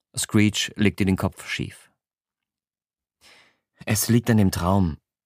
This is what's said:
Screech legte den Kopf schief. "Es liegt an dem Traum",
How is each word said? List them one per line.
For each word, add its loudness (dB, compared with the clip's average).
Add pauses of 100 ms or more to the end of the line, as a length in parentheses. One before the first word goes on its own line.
(160)
Screech 0
legte 0
den 2
Kopf -6
schief. -12 (2000)
"Es -2
liegt 2
an 4
dem 4
Traum", -2 (260)